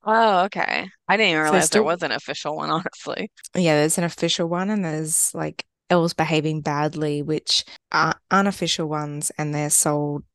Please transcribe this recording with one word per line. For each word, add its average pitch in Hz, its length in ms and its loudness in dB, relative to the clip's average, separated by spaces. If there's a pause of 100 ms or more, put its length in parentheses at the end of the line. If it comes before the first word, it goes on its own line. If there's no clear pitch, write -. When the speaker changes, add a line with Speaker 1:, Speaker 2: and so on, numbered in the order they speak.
Speaker 1:
Oh, 214 400 4
okay. - 440 -2 (200)
I 196 80 4
didn't 208 160 4
even 156 120 2
Speaker 2:
So 151 80 4
Speaker 1:
realize - 180 4
there - 120 4
Speaker 2:
still - 20 2
Speaker 1:
was 170 180 0
an 139 100 -2
official 147 440 -6
one, 151 140 -6
<laughs> - 400 -4
honestly. - 200 -6 (240)
Speaker 2:
Yeah, 165 220 4
there's 156 220 2
an 175 60 0
official 170 440 -2
one 185 220 -2
and 208 140 -2
there's, 156 500 -2
like, 156 300 -8 (260)
elves 170 240 4
behaving 156 480 0
badly, 151 600 -2
which - 420 -2 (280)
are 156 220 2 (160)
unofficial 185 580 0
ones, 147 500 -6
and 151 160 -4
they're 147 160 -2
sold 147 540 0 (100)